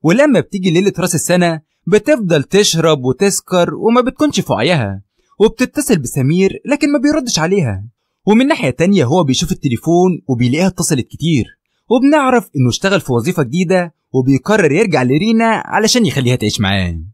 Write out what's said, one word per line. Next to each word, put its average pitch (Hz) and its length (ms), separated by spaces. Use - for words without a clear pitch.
ولما 233 360
بتيجي 190 320
ليلة 185 280
رأس 170 160
السنة 170 460
بتفضل 196 560
تشرب 160 600
وتسكر 175 720
وما 233 260
بتكونش 262 380
في 147 140
وعيها، 107 480
وبتتصل 233 580
بسمير 151 540
لكن 294 260
ما 294 80
بيردش 285 400
عليها. 147 460
ومن 233 200
ناحية 285 220
تانية 170 360
هو 165 180
بيشوف 135 280
التليفون 170 760
وبيلاقيها 127 380
اتصلت 156 400
كتير، 143 380
وبنعرف 262 680
إنه 127 140
اشتغل 190 320
في 131 120
وظيفة 147 300
جديدة 175 500
وبيقرر 135 580
يرجع 156 320
لرينا 208 420
علشان 214 400
يخليها 127 300
تعيش 107 260
معاه. 95 380